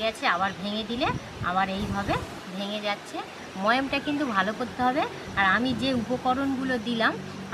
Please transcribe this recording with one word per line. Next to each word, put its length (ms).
গেছে, 200
আবার 240
ভেঙে 320
দিলে 160
আবার 180
এইভাবে 360
ভেঙে 320
যাচ্ছে। 300
ময়ামটা 420
কিন্তু 240
ভালো 240
করতে 280
হবে। 160
আর 100
আমি 140
যে 80
উপকরণগুলো 760
দিলাম 260